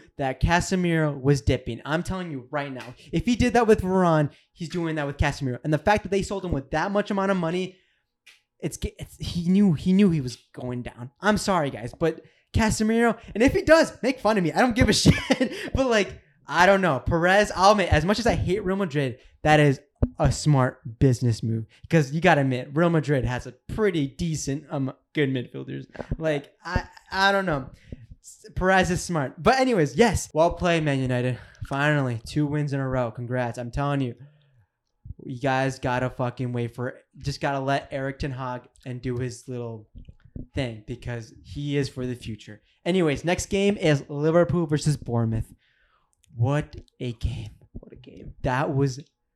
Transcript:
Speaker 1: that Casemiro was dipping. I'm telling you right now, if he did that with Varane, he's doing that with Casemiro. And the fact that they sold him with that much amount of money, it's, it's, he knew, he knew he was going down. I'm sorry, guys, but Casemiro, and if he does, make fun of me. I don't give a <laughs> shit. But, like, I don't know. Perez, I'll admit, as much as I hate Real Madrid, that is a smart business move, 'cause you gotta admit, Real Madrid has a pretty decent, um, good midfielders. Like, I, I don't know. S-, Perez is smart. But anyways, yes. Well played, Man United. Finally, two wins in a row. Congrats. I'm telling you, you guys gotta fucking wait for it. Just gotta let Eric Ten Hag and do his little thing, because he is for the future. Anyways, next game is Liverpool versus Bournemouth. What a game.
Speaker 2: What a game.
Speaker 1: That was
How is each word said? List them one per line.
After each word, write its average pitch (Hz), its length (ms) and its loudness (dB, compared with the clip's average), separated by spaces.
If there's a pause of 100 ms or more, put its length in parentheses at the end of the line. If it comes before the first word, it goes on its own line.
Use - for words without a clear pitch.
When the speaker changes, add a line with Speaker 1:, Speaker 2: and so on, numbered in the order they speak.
(180)
Speaker 1:
that 131 240 -4
Casemiro 165 800 0
was 139 220 2
dipping. 123 440 -2
I'm 156 180 -2
telling 180 280 -6
you 127 200 -10
right 143 200 -6
now, 123 220 -14 (180)
if 165 140 -2
he 240 100 2
did 247 180 2
that 233 120 4
with 214 160 6
Varane, 175 480 2 (240)
he's 160 160 -12
doing 165 260 -4
that 147 120 -4
with 139 100 -10
Casemiro. 135 460 -2
And 151 100 0
the 147 60 4
fact 208 240 2
that 180 60 -10
they 196 120 0
sold 196 240 -6
him 175 60 -6
with 139 200 -4
that 165 200 -2
much 202 180 0
amount 196 220 0
of 196 60 0
money, 175 380 -4 (840)
it's, - 240 -8
it's, - 340 -12
he 175 320 -4
knew, 190 240 4
he 180 200 0
knew 196 180 6
he 156 100 0
was 123 140 -8 (180)
going 123 300 -8
down. 120 260 -14 (120)
I'm 208 160 2
sorry, 165 340 0
guys, 120 260 -10
but 165 240 -2 (320)
Casemiro, 226 640 2 (160)
and - 80 0
if 269 120 6
he 381 100 0
does, 311 300 6 (100)
make 254 160 -2
fun 214 180 2
of 180 60 2
me. 151 100 0
I 160 60 2
don't 240 160 4
give 214 140 4
a 196 40 4
<laughs> - 0 -
shit. - 600 2 (200)
But, 269 140 0
like, 214 340 0 (260)
I 160 200 4
don't 196 140 6
know. 156 180 2
Perez, 180 560 2
I'll 190 160 6
admit, 185 200 2
as 151 140 2
much 208 140 0
as 226 80 -2
I 185 80 2
hate 175 280 -2
Real 185 140 -2
Madrid, 143 400 -2 (260)
that 151 160 6
is 143 200 4 (400)
a 139 120 4
smart 135 480 2 (200)
business 123 440 2
move, 113 220 -4 (240)
'cause 147 220 2
you 160 100 -4
gotta 156 200 4
admit, 131 320 -2
Real 170 160 4
Madrid 147 340 2
has 123 220 -4
a 127 60 -14
pretty 170 560 -2
decent, 147 640 -4
um, 135 200 -4 (220)
good 143 160 0
midfielders. 131 560 -8 (320)
Like, 156 340 -4 (140)
I, 175 200 -4 (260)
I 196 200 4
don't 196 140 2
know. 143 240 -2 (500)
S-, - 260 -20 (100)
Perez 185 340 4
is 180 140 -2
smart. 156 380 -4
But 233 180 4
anyways, 185 360 2
yes. 202 380 4
Well 170 200 4
played, 170 300 0
Man 139 160 0
United. 123 380 -2 (300)
Finally, 139 580 0
two 147 220 -2
wins 147 260 -2
in 139 60 -2
a 135 80 -2
row. 127 240 -2
Congrats. 120 480 -6
I'm 120 100 -8
telling 143 320 -2
you, 120 140 -4 (1080)
you 127 160 -12
guys 135 380 0
gotta 127 320 -2
fucking 123 420 -4
wait 120 240 -4
for 127 140 -6
it. - 60 -12 (240)
Just 139 200 -8
gotta 139 200 -2
let 135 320 -2
Eric 135 280 -6
Ten 143 120 -6
Hag 123 300 -8 (260)
and 123 160 -10
do 123 160 -4
his 127 280 -8
little 117 400 -10 (680)
thing, 117 320 -6
because 120 440 -10 (120)
he 143 340 -6
is 139 120 -2
for 127 180 -8
the 123 80 -6
future. 107 460 -16 (240)
Anyways, 165 380 2
next 180 240 -2
game 202 300 0
is 151 320 2
Liverpool 165 560 2
versus 147 320 0
Bournemouth. 117 560 -2 (840)
What 139 400 -2 (240)
a 127 140 -6
game. - 380 -6 (220)
Speaker 2:
What - 200 -18
a - 40 -20
game. - 440 -18
Speaker 1:
That 135 320 -2
was 135 260 0 (360)